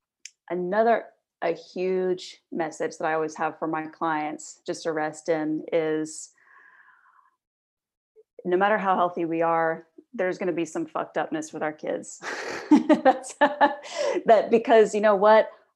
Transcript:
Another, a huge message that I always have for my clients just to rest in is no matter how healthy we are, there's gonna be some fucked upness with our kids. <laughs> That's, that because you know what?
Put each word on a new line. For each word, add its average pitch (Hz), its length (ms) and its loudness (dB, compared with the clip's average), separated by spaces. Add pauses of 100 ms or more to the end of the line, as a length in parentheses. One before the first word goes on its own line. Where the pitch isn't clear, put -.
(500)
Another, 196 560 0 (360)
a 170 100 -2
huge 185 1000 -4
message 160 460 -6
that 170 100 -8
I 160 60 -2
always 156 220 -4
have 156 240 -6
for 165 80 -6
my 160 200 -6
clients 156 800 -6
just - 180 -8
to 165 100 -4
rest 156 340 -6
in 156 460 -2
is 156 560 -2 (2250)
no 180 100 -2
matter 202 220 2
how 190 180 0
healthy 175 300 -2
we 165 160 -2
are, 165 460 0 (260)
there's 185 240 -4
gonna 180 160 -4
be 170 120 -2
some 165 200 -8
fucked - 320 -6
upness 156 340 -6
with 156 100 -10
our 156 120 -4
kids. - 480 -10 (480)
<laughs> - 340 6
That's, - 300 2
that - 1160 2
because 226 460 6
you 208 60 0
know 214 140 4
what? 214 340 6 (260)